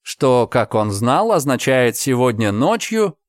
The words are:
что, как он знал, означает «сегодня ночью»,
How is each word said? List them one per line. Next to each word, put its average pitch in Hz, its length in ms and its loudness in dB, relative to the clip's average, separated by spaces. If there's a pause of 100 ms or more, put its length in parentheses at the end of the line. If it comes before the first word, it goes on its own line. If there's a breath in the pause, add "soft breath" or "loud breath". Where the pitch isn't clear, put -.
что, 123 460 0
как - 280 -2
он 107 160 0
знал, 135 420 0
означает 131 640 0
«сегодня 120 560 0
ночью», 196 640 -2 (120)